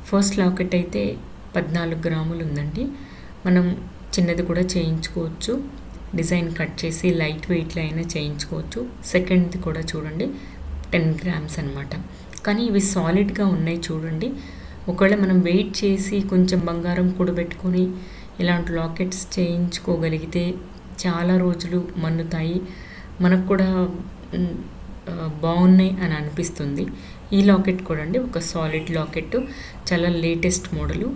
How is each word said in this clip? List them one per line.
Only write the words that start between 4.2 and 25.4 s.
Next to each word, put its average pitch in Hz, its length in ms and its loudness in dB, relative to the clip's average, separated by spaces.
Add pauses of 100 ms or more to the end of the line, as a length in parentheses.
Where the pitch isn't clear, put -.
కూడా 170 180 0
చేయించుకోవచ్చు. 170 1000 -2 (520)
డిజైన్ 170 420 0
కట్ 165 280 -6
చేసి 170 260 0
లైట్ 156 400 0
వెయిట్‌లో 165 320 -2
అయినా 160 200 -4
చేయించుకోవచ్చు. 156 840 -6 (180)
సెకండ్ది 180 540 4
కూడా 160 220 -2
చూడండి, 156 500 -4 (640)
టెన్ 160 300 2
గ్రామ్స్ 156 360 -4
అన్నమాట. 139 320 -6 (560)
కానీ 214 200 2
ఇవి 202 140 4
సాలిడ్‌గా 190 680 2
ఉన్నాయి 170 340 2 (120)
చూడండి. 160 400 -4 (560)
ఒకవేళ 196 280 4
మనం 190 240 6
వెయిట్ 180 440 2
చేసి 196 360 2
కొంచెం 185 460 4
బంగారం 175 440 2
కూడబెట్టుకొని 180 760 0 (520)
ఇలాంటి 175 320 2
లాకెట్స్ 165 680 -2
చేయించుకోగలిగితే 175 1160 0 (520)
చాలా 175 320 4
రోజులు 180 580 2
మన్నుతాయి. 165 680 0 (580)
మనకు 185 260 6
కూడా, 185 420 4 (480)
మ్, 180 180 0 (560)
ఆ, 165 200 -4 (120)